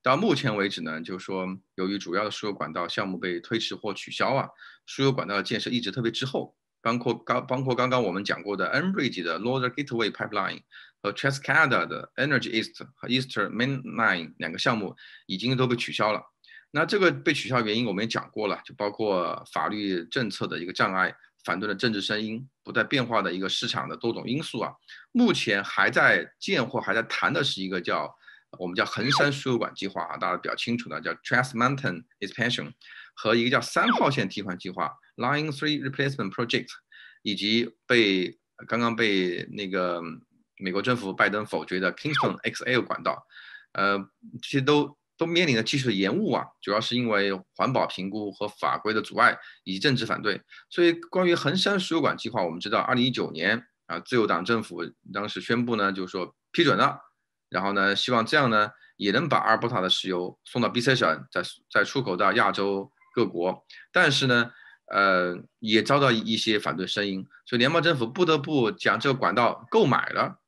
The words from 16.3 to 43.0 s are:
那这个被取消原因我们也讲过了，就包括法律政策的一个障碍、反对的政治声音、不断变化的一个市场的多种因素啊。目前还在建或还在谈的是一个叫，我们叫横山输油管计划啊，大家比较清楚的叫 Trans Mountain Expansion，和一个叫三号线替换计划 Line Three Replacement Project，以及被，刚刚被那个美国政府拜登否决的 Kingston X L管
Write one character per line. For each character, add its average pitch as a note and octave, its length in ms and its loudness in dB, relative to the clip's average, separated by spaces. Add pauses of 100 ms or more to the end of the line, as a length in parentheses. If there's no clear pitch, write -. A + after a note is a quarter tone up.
那 D3+ 120 0
这 G3+ 140 0
个 F3+ 140 6
被 C#3+ 220 0
取 - 140 -4
消 B2+ 140 2
原 G#2+ 160 0
因 B2 80 0
我 G2+ 80 0
们 G2 100 0
也 A2+ 40 -2
讲 - 240 -4
过 G#2+ 160 -4
了， F2+ 180 -2
就 - 80 -20
包 G#2 160 -2
括 F#2 640 -2
法 D#2+ 140 0
律 G2 380 -2
政 B2 220 -2
策 G2 200 -6
的 D#2 100 -4
一 E2+ 80 -6
个 F2+ 80 -8
障 G#2+ 220 2
碍、 F#2 200 0 (300)
反 F2 140 -2
对 G#2 100 -4
的 G2 60 -2
政 A2 180 0
治 G2 80 -2
声 G#2+ 180 -4
音、 A2 300 -8 (140)
不 G#2+ 80 -14
断 G#2+ 160 0
变 C3 180 0
化 A2+ 160 0
的 F#2+ 100 -2
一 F2+ 60 -4
个 F#2+ 100 -2
市 A#2 200 -2
场 C#2+ 200 -4
的 D#2 80 -8
多 A#2 160 -2
种 E2+ 160 -6
因 C#3 140 -2
素 A#2+ 200 -6
啊。 D2+ 120 -4 (380)
目 A#3 200 6
前 G2+ 320 2
还 G2+ 280 2
在 B2 480 4
建 D#3 260 0
或 C#3 160 -4
还 G2+ 140 -2
在 A#2 80 2
谈 - 280 -2
的 D#3 120 0
是 G2 180 -2
一 F#2 80 -4
个 F#2 100 -2
叫， E2+ 320 -2 (460)
我 F#2 80 -8
们 F2 100 -6
叫 G#2 80 2
横 A2+ 280 -2
山 C#3+ 200 4
输 C#3 200 -4
油 A#2+ 60 2
管 - 180 -2
计 G2 120 -6
划 F2 140 -6
啊， D#2+ 160 -8
大 F2+ 140 -2
家 F2+ 40 0
比 - 140 -6
较 - 60 -4
清 A#2+ 200 -2
楚 - 140 -8
的 D2 100 -8
叫 E2+ 160 -4
Trans B2+ 360 -2
Mountain A#2+ 540 -2 (160)
Expansion， G#2 520 -4 (400)
和 A2+ 220 2
一 A#2 80 4
个 B2 80 2
叫 B2+ 100 4
三 F#3 300 0
号 E3+ 180 4
线 A#2 180 0
替 G2+ 140 -8
换 F#2 160 -8
计 F#2 120 -12
划 F2+ 220 -4 (260)
Line D3 340 -2
Three D3 320 -2
Replacement C3+ 480 -2
Project， A#2+ 380 -4 (520)
以 G#2 140 -2
及 G#2+ 400 0 (100)
被， G2 540 4 (260)
刚 A2+ 140 -2
刚 A#2 160 0
被 F#2 560 0
那 G2+ 160 -8
个 F2+ 340 -2 (540)
美 F#2+ 160 -6
国 G2+ 100 -2
政 B2 140 2
府 G2 180 -6
拜 G#2 160 2
登 G#2+ 160 -2
否 D#2+ 200 -4
决 F#2 160 -4
的 F2+ 120 0
Kingston C#3+ 440 -2
X - 260 -6
L B2 180 2
管 - 220 -6